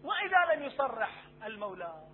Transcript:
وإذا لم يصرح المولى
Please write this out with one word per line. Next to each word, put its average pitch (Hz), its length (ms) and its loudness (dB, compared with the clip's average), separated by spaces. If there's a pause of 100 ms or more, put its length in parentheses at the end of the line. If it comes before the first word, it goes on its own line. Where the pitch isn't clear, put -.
وإذا 359 520 4
لم 302 80 -2
يصرح 240 640 -2 (200)
المولى 185 680 -10